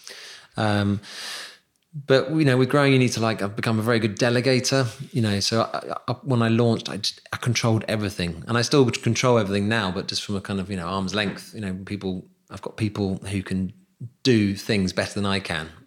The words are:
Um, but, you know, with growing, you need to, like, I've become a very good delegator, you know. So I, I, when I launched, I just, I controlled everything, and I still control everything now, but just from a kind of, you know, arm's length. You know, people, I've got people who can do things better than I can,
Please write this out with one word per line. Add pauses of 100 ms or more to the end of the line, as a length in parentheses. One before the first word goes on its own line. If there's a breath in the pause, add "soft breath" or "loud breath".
(560 loud breath)
Um, (1080 loud breath)
but,
you
know,
with
growing,
you
need
to,
like,
I've
become
a
very
good
delegator, (260)
you
know.
So
I, (140)
I, (100)
when
I
launched,
I
just, (140)
I
controlled
everything,
and
I
still
control
everything
now,
but
just
from
a
kind
of,
you
know,
arm's
length.
You
know, (100)
people, (260)
I've
got
people (140)
who
can (480)
do
things
better
than
I
can, (180)